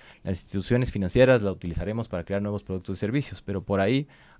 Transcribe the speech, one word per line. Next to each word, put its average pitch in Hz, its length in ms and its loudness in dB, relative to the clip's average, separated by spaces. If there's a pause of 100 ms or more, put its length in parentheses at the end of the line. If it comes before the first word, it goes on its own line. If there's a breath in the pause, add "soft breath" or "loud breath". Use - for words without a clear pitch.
(240 loud breath)
Las 95 160 -4
instituciones 120 500 0
financieras 120 520 4
la 98 100 0
utilizaremos 92 560 -6
para 85 160 -6
crear 98 180 -4
nuevos 104 200 -6
productos 95 360 -6
y - 20 -6
servicios, 110 420 -4
pero 98 200 -4
por 98 180 0
ahí 131 280 2 (320 soft breath)